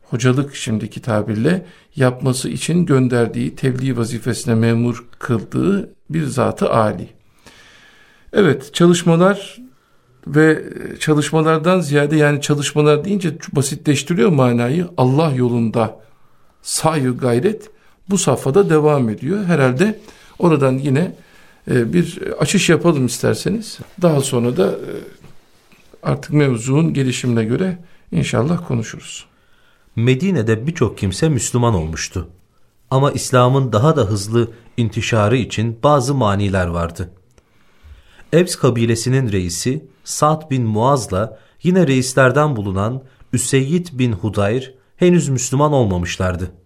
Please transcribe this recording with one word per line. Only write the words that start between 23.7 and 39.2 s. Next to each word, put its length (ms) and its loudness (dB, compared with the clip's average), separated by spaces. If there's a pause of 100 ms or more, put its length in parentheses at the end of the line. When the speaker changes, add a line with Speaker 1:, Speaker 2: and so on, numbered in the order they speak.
Speaker 1:
Daha 200 4
sonra 360 -2
da, 140 2
e, 200 -10 (1120)
artık 300 -6
mevzuun 600 2
gelişimine 500 0
göre 340 -2 (340)
inşallah 560 -2
konuşuruz. 580 -8 (680)
Speaker 2:
Medine'de 720 0
birçok 300 -2
kimse 320 -2
Müslüman 440 0
olmuştu. 560 -6 (640)
Ama 200 2
İslam'ın 640 2
daha 220 4
da 60 2
hızlı 500 0 (260)
intişarı 600 0
için 460 -4
bazı 300 2
maniler 540 0
vardı. 420 -6 (1200)
Evs 220 2
kabilesinin 760 0